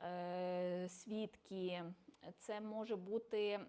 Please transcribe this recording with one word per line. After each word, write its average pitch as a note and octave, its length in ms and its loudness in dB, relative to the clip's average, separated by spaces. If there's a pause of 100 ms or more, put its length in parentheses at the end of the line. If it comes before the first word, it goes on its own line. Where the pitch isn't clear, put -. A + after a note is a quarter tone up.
е, F3+ 880 2
свідки. F#3+ 960 0 (540)
Це G#3+ 220 -2
може G#3+ 360 -2
бути, G#3 720 2